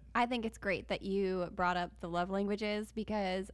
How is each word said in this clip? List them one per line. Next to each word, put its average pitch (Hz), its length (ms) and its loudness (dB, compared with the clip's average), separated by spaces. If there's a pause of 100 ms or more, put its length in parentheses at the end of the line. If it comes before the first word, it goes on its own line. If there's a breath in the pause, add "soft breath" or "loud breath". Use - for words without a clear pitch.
(140)
I 240 120 4
think 240 180 0
it's 220 140 -6
great - 300 -2
that 185 120 0
you 185 560 2
brought 180 220 4
up 175 120 0 (100)
the 175 100 -4
love 175 180 2
languages, 208 640 0
because 196 600 0